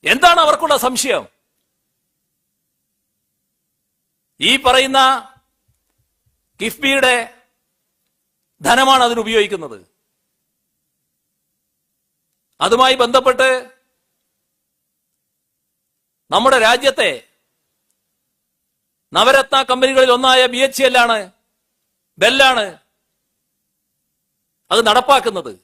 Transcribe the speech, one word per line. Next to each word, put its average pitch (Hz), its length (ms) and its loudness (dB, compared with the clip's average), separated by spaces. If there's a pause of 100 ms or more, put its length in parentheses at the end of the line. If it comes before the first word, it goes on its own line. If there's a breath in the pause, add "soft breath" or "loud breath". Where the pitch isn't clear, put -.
എന്താണ് 339 400 2
അവർക്കുള്ള 302 320 0 (100)
സംശയം? 233 380 -4 (3250)
ഈ 170 100 0 (140)
പറയുന്ന 262 360 0 (1600)
കിഫ്ബിയുടെ 262 540 -2 (1500)
ധനമാണ് 262 460 2
അതിനുപയോഗിക്കുന്നത്. 208 720 -4 (2750)
അതുമായി 247 400 2
ബന്ധപ്പെട്ട് 254 480 0 (2750)
നമ്മുടെ 247 360 2
രാജ്യത്തെ 247 440 0 (2000)
നവരത്ന 262 440 0 (140)
കമ്പനികളിൽ 262 440 2
ഒന്നായ 254 260 2 (120)
ബി 247 140 -6
എച്ച് 262 160 -6
ഇ 262 60 2
എൽ 247 140 -2
ആണ്, 226 160 0 (1000)
ബെല്ലാണ് 247 460 2 (2000)
അത് 202 180 0
നടപ്പാക്കുന്നത്. 226 640 0 (120)